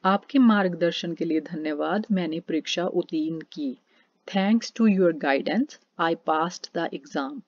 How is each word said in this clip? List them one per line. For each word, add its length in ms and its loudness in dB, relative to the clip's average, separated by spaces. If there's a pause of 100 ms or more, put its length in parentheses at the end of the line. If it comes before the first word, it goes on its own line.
"आपके 340 2
मार्गदर्शन 760 2
के 100 -4
लिए 160 0
धन्यवाद, 720 -4
मैंने 280 -2
परीक्षा 460 -4
उत्तीर्ण 540 -4
की।" 380 -8 (500)
"Thanks 440 0
to 160 2 (100)
your 140 6 (120)
guidance, 540 0 (220)
I 160 0 (120)
passed 480 -2
the 180 -4
exam।" 540 -8